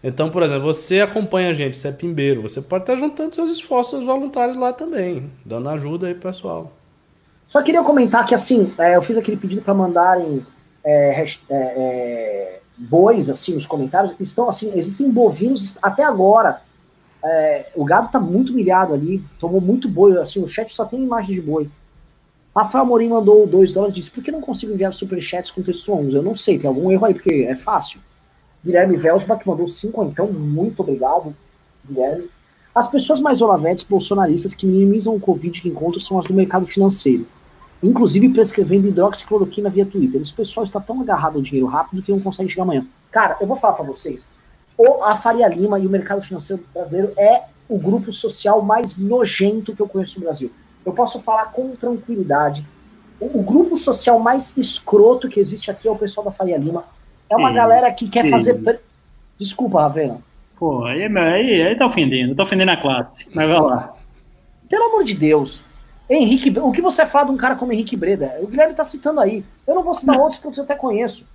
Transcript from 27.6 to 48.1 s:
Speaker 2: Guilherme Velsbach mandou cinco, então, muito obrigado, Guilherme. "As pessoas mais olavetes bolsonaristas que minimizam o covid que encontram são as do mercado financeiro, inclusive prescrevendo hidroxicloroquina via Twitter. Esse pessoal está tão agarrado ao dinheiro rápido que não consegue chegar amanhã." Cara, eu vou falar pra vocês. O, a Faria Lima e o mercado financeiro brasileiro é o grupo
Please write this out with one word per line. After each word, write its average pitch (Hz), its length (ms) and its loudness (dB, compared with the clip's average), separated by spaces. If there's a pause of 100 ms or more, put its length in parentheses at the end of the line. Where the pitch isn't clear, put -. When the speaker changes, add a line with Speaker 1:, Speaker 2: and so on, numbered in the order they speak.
Speaker 2:
Guilherme 180 320 4
Velsbach 185 500 0
mandou 170 220 -2
cinco, 220 360 -6
então, 156 220 -4
muito 165 540 -4
obrigado, 147 560 -2 (500)
Guilherme. 139 440 -4 (440)
"As 233 140 2
pessoas 285 320 0
mais 277 220 2
olavetes 175 420 2
bolsonaristas 190 680 0
que - 120 -4
minimizam 196 480 4
o 196 60 -2
covid 170 400 -2
que 180 80 -6
encontram 170 320 -4
são 190 180 -4
as 165 60 -2
do 185 80 -4
mercado 190 340 2
financeiro, 190 600 2 (560)
inclusive 214 480 4
prescrevendo 196 580 2
hidroxicloroquina 202 800 0
via 196 160 2
Twitter. 135 380 -2
Esse 151 100 -12
pessoal 220 320 -6
está 196 160 -8
tão 254 220 -8
agarrado 156 340 -2
ao 139 60 -2
dinheiro 135 260 -2
rápido 165 340 -4
que 196 80 -8
não 196 100 0
consegue 190 280 -6
chegar 185 140 -6
amanhã." 147 240 -2 (240)
Cara, 220 280 0
eu 208 80 -2
vou 254 120 -2
falar 190 160 2
pra 156 100 -8
vocês. 139 460 -12 (480)
O, 240 260 6
a 214 100 4
Faria 233 320 2
Lima 190 320 0
e 190 80 -2
o 190 40 0
mercado 196 320 -2
financeiro 180 500 -10
brasileiro 175 460 -4
é 320 240 6 (260)
o 220 100 -4
grupo 196 340 -2